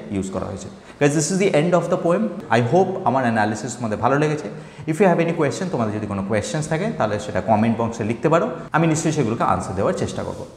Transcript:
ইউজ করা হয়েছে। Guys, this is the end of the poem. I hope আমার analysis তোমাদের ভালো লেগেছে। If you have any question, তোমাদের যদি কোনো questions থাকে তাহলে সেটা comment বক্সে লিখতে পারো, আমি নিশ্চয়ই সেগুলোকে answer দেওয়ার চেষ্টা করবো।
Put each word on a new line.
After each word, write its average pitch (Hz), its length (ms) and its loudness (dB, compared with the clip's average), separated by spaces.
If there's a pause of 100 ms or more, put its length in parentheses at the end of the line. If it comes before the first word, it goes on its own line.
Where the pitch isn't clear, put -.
(100)
ইউজ 95 200 -4
করা 90 140 -4
হয়েছে। 95 240 -8 (320)
Guys, 143 120 4
this 156 200 0
is 190 60 0
the 196 120 4
end 165 300 4
of 156 100 0
the 175 160 0
poem. 180 160 4 (280)
I 113 100 6 (120)
hope 185 180 4 (140)
আমার 127 180 2
analysis 110 540 0
তোমাদের 107 220 -4
ভালো 127 200 2
লেগেছে। 151 300 0 (380)
If - 100 -2
you 214 80 4
have 170 140 6
any 165 220 0
question, 143 320 0
তোমাদের 113 220 0
যদি 107 120 -4
কোনো 98 220 -4
questions 113 400 -2
থাকে 165 300 -2
তাহলে 104 200 0
সেটা 104 220 -4
comment 110 380 4
বক্সে 113 260 -2
লিখতে 120 240 0
পারো, 175 220 2 (220)
আমি 160 140 4
নিশ্চয়ই 156 260 2
সেগুলোকে 120 300 0
answer 95 340 0
দেওয়ার 120 180 0
চেষ্টা - 280 -4
করবো। 92 240 -8 (100)